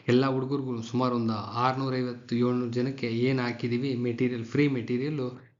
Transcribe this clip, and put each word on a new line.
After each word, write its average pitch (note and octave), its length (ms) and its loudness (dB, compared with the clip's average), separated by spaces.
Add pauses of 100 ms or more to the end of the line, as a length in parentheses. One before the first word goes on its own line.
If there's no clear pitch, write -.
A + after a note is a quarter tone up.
ಎಲ್ಲ B2+ 180 6
ಹುಡುಗರಿಗೂ C3 560 -2
ಸುಮಾರು B2 340 0
ಒಂದು A2+ 180 0
ಆರ್ನೂರೈವತ್ತು, B2 1040 -2
ಏಳ್ನೂರು B2 360 2
ಜನಕ್ಕೆ B2 360 -2
ಏನ್ B2 320 2
ಹಾಕಿದೀವಿ A#2+ 560 -2
ಮೆಟೀರಿಯಲ್, A#2+ 500 0
ಫ್ರೀ C#3+ 220 2
ಮೆಟೀರಿಯಲ್ಲು B2+ 720 -2 (180)